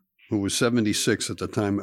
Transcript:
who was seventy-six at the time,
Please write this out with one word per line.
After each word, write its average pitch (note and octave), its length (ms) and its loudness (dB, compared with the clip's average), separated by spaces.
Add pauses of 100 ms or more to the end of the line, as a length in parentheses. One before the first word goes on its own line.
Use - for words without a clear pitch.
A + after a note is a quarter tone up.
(300)
who A2 80 0
was G2 180 0
seventy-six A#2 760 2
at G2+ 80 -8
the F#2 80 -6
time, G2+ 360 0